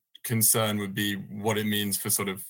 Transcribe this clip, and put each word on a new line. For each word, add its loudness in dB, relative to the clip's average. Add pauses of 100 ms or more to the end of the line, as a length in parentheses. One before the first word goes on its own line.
(240)
concern 2
would -4
be 0
what -2
it 0
means 0
for -4
sort 0
of -6